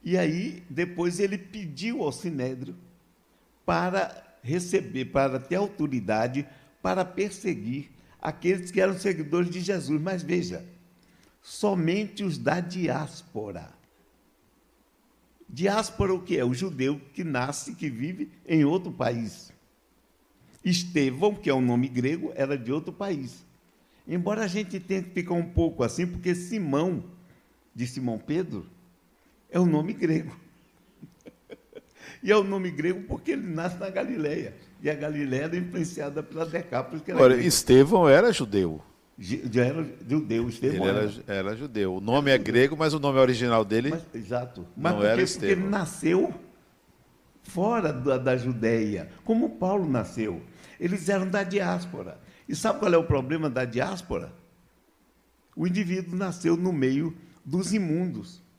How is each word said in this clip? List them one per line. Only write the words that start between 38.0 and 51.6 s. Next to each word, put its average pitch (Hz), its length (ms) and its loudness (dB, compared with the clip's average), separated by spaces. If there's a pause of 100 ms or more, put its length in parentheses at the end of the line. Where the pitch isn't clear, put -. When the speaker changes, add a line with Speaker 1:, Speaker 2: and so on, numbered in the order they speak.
Speaker 2:
era 180 240 8
judeu. 98 500 0 (360)
Speaker 1:
Gi-, 101 340 -6
já 120 140 4
era 151 200 -2 (220)
judeu, 117 400 0
Estevão 117 380 0
Speaker 2:
Ele 95 40 4
era 101 100 2
Speaker 1:
era. 107 100 2
Speaker 2:
ju-, 104 180 -12
era 98 280 -4
judeu. 107 400 -2
O 95 60 -4
nome 135 300 2
Speaker 1:
Era 131 40 8
Speaker 2:
é 123 40 4
Speaker 1:
judeu. - 140 -2
Speaker 2:
grego, 139 240 6
mas 156 160 2
o 156 60 -2
nome 139 200 2
original 120 460 6
dele 113 240 0
Speaker 1:
Mas, 165 240 -6
exato. 113 520 -8 (100)
Mas 113 180 0
Speaker 2:
não 104 60 0
Speaker 1:
por 104 80 4
Speaker 2:
era 117 140 6
Speaker 1:
quê? 185 100 2
Porque - 140 -4
ele 190 80 4
Speaker 2:
Estevão. 185 160 0
Speaker 1:
nasceu 185 640 2 (1080)
fora 196 480 0
da, 131 260 0
da 127 200 2
Judeia, 113 720 0 (160)
como 226 320 0
Paulo 185 320 0
nasceu. 107 520 -2 (380)
Eles 175 300 -2
eram 190 200 0
da 196 140 0
diáspora. 180 760 -4 (280)